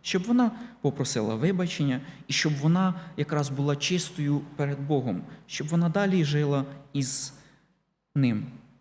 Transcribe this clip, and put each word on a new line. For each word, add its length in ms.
щоб 200
вона 280
попросила 540
вибачення 640
і 40
щоб 240
вона 380
якраз 340
була 260
чистою 640
перед 240
Богом, 420
щоб 220
вона 200
далі 360
жила 400
із 400
Ним. 320